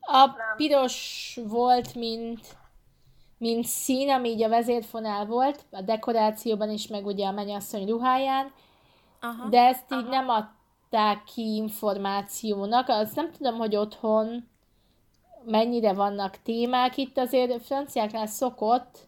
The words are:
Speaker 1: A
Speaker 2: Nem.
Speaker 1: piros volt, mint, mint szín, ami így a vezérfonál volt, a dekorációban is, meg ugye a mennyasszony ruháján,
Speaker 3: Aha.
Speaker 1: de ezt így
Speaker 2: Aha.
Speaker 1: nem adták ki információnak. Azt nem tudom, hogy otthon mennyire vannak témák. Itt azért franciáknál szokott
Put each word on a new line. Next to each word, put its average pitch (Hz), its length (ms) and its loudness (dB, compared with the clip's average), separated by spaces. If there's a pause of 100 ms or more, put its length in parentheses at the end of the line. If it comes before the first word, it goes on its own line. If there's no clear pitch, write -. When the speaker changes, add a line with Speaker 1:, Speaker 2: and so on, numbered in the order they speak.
Speaker 1:
A 269 260 6
Speaker 2:
Nem. 262 100 0 (200)
Speaker 1:
piros 277 800 0 (100)
volt, 240 460 2
mint, 233 520 -8 (920)
mint 233 260 0
szín, 269 460 0
ami 254 180 2
így 226 140 -2
a 220 60 2
vezérfonál 220 800 0
volt, 262 440 0
a 196 120 -12
dekorációban 214 880 0
is, 214 160 -6
meg 202 200 -8
ugye 202 200 -2
a 190 60 -2
mennyasszony 202 560 -6
ruháján, 269 640 0 (680)
Speaker 3:
Aha. 233 280 -8
Speaker 1:
de 233 120 6
ezt 247 320 4
így 262 60 -2
Speaker 2:
Aha. 240 100 -6
Speaker 1:
nem 262 200 0
adták 214 960 -2 (100)
ki 220 200 -4
információnak. 208 1300 -2
Azt 220 280 0
nem 330 140 -4
tudom, 254 260 -4
hogy 220 200 -2
otthon 220 720 -2 (960)
mennyire 220 480 2
vannak 202 500 -2
témák. 247 540 0
Itt 269 220 -4
azért 247 460 0
franciáknál 226 600 -4
szokott 233 800 -2